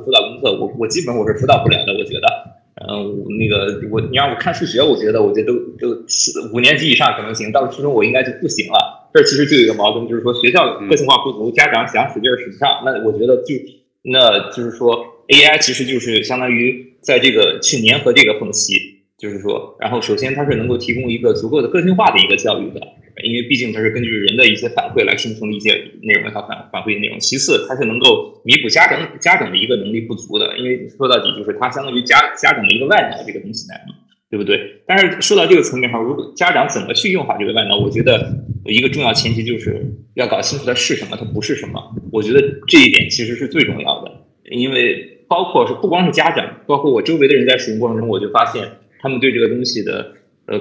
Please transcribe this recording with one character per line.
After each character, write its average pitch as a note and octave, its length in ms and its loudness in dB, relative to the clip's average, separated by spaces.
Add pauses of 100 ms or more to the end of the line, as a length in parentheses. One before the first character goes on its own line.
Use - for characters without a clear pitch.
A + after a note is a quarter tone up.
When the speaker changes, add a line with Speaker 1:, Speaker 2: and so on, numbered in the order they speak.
Speaker 1:
辅 C3 80 -4
导 A#2 80 4
功 - 220 -6
课， B2 180 0
我， G2+ 180 -4
我 A#2 80 -2
基 D3 200 -2
本 B2 100 -4
我 G#2+ 100 0
是 G#2+ 140 0
辅 B2+ 80 0
导 - 160 6
不 - 60 2
了 - 160 2
的， - 80 -2
我 - 100 -4
觉 - 160 -8
得。 - 80 2 (480)
嗯， G#2 480 -8 (160)
那 A2 80 0
个， G2+ 420 -2
我， A2 120 -2
你 B2+ 160 -4
让 C#3+ 120 2
我 - 60 -4
看 - 180 -4
数 E3+ 120 -4
学， A2+ 160 0
我 C#3+ 160 4
觉 A2 160 0
得， A2 100 2
我 G2+ 100 2
觉 G#2+ 100 0
得 - 40 -2
都， B2 80 0 (240)
都 A#2+ 300 -6
四， - 440 -4
五 A#2+ 60 0
年 C#3 180 4
级 D3+ 120 -2
以 B2+ 40 6
上 C3+ 220 4
可 G#2+ 80 -8
能 A2 100 -8
行， G#2+ 200 -6
到 C3+ 160 2
初 - 120 -10
中 C#3+ 120 0
我 C3+ 100 4
应 A#2+ 80 2
该 B2+ 100 2
就 C3 80 -2 (120)
不 E3 80 -4
行 G2 180 -4
了。 - 460 -2
这 D3+ 100 8
其 C3+ 140 2
实 D3 80 4
就 C#3+ 100 2
有 B2+ 80 8
一 - 20 8
个 A2 100 2
矛 G#2 180 2
盾， A#2 160 -4
就 A#2 60 -2
是 A2+ 60 -2
说 A#2+ 120 0
学 A#2+ 180 2
校 D#3 260 2 (120)
个 - 80 6
性 C3+ 100 0
化 C3 160 2
不 C3+ 80 -4
足， A2 180 -4
Speaker 2:
嗯。 A#2 40 -6
Speaker 1:
家 D3 180 4
长 A2+ 160 0
想 A#2+ 260 -2
使 A#2 60 -6
劲 G#2 100 0
儿 B2 80 2
使 - 100 -10
不 - 100 -16
上， C3+ 260 0
那 B2 220 -2
我 G#2+ 80 2
觉 G#2+ 120 0
得 B2 180 4
就， C#3+ 120 -6 (480)
那 A#2 480 4
就 A#2+ 100 -8
是 A#2 100 -4
说 A#2 580 -2
A D3 160 8
I D3+ 120 6
其 C3+ 140 0
实 B2+ 140 -2
就 B2+ 160 -2
是 A2 200 0
相 B2+ 160 -4
当 B2+ 140 -2
于 A#2+ 480 -2
在 C3 180 2
这 B2+ 140 4
个 G#2 300 2
去 - 180 0
粘 A2+ 220 4
合 B2+ 100 2
这 C3+ 120 6
个 G#2+ 160 2
缝 G#2+ 140 -6
隙， - 480 -4 (160)
就 G#2 120 -8
是 G2+ 100 -8
说， G2+ 420 -6
然 A2 100 -4
后 B2 80 -2
首 G#2+ 160 -2
先 C3+ 180 -4
它 C#3+ 120 -2
是 C#3 100 0
能 A2+ 100 -2
够 B2 120 0
提 - 160 -4
供 B2 180 -4
一 A#2 60 -2
个 A#2 160 2
足 G#2 160 -4
够 C#3+ 120 2
的 A#2 60 -2
个 F3+ 140 0
性 F#3 120 2
化 F#3+ 180 4
的 - 80 2
一 - 80 4
个 - 100 2
教 - 240 -2
育 - 80 -8
的， - 100 -14 (440)
因 A#2 120 -4
为 B2 140 -4
毕 C3+ 80 -8
竟 A#2 160 -6
它 A2 80 -6
是 A2+ 80 0
根 B2 120 -6
据 A#2 80 -4
人 G#2 280 -4
的 A2 100 2
一 G#2+ 80 2
些 A2+ 140 -6
反 A#2 160 -4 (100)
馈 A#2 80 4
来 G2+ 140 0
生 A2+ 180 -6
成 G#2+ 140 -8
的 G#2+ 60 -4
一 G2+ 40 -8
些 G#2 140 2 (300)
内 G#2+ 100 0
容， G#2+ 180 -2
它 G#2 120 -8
反， - 280 -14
反 G2+ 120 -8
馈 G#2+ 100 -4
的 G2+ 80 -6
内 G#2+ 60 -4
容。 - 120 -10
其 - 180 -2
次， - 300 0
它 C3 80 -6
是 - 100 -4
能 A2+ 140 -2
够 - 460 2
弥 B2 160 4
补 A#2 80 -4
家 E3 180 4
长， - 120 0 (200)
家 F3+ 180 2
长 F#3+ 140 -4
的 F#3 60 -2
一 A#2 80 0
个 A#2+ 100 0
能 G2+ 160 -6
力 A2+ 100 -2
不 A2 120 -10
足 F#2+ 240 -4
的， - 200 0
因 B2+ 60 -8
为 B2 240 -4 (100)
说 C3 120 0
到 A#2+ 100 6
底 G2+ 160 -2
就 G#2 80 -10
是 G2+ 160 -4
它 B2+ 100 0
相 C#3 140 -8
当 C3 100 -10
于 B2 100 0
家， B2+ 120 2 (220)
家 D3 160 2
长 A#2+ 120 -2
的 - 40 -10
一 A2+ 100 2
个 C3 60 -2
外 F3 260 2
脑 - 140 -12
这 - 80 -12
个 - 60 -10
东 G#2 120 -12
西 - 180 -12
来 - 60 -16 (140)
嘛， - 60 -18 (340)
对 G#2+ 80 -4
不 G2+ 60 -2
对？ - 420 -2
但 F#3+ 120 4
是 F#3 220 4
说 - 160 2
到 E3+ 120 6
这 F#3 80 8
个 D#3 80 6
层 B2 160 -4
面 B2 100 -2
上， A#2 120 -4
如 B2+ 140 -2
果 - 200 -10
家 F3+ 180 2
长 B2+ 160 2
怎 A#2 140 -4
么 - 100 -6
去 G2 180 0
用 C3+ 140 0
好 - 120 -2
这 G2+ 80 -4
个 F#2+ 60 -4
外 G#2+ 140 -2
脑， G2+ 120 0
我 G2+ 120 0
觉 A2 120 -2
得 A2 440 0 (200)
一 G#2+ 140 2
个 C3 80 2
重 C#3+ 160 -2
要 A#2 80 2
前 A2+ 220 0
提 A2 100 -2
就 A#2 140 -4
是 - 280 -6 (280)
要 B2+ 140 -2
搞 - 120 0
清 - 180 -4
楚 - 80 -8
它 B2 80 0
是 - 220 0
什 G#2+ 100 -8
么， A2 140 -10
它 A#2+ 60 -8
不 G#2+ 160 -6
是 - 140 -4
什 - 120 -12
么。 - 140 -10 (320)
我 G#2+ 100 0
觉 G#2+ 80 -2
得 C#3 80 6 (280)
这 E3 120 8
一 B2 100 8
点 - 200 2
其 A#2+ 160 -4
实 A#2+ 100 -6
是 C3+ 140 -6
最 C#3+ 160 2
重 - 160 -6
要 - 200 -6
的， - 100 -16 (380)
因 B2+ 220 -4
为 - 560 -2
包 F#3 240 0
括 - 160 2
是， - 140 -4
不 G3 80 0
光 F3 160 2
是 D3+ 60 2
家 D#3 200 4
长， D3+ 140 -2 (200)
包 D3 120 0
括 D3+ 120 0
我 A#2 120 4
周 E3 160 0
围 C#3 100 4
的 D3 80 6
人 A#2+ 100 4
在 B2+ 120 4
使 - 140 -4
用 A2 80 -4
过 A#2+ 100 0
程 A2 80 -2
中， A2+ 100 -2
我 G2+ 120 -2
就 G2+ 120 -4
发 A#2 140 4
现 A#2 180 -6 (380)
他 C#3 80 -4
们 B2+ 100 -4
对 C3 120 2
这 A#2 80 -2
个 A2+ 100 4
东 B2 160 -2
西 A2+ 180 -4
的， F#2+ 300 -8 (340)
呃， G#2 140 -4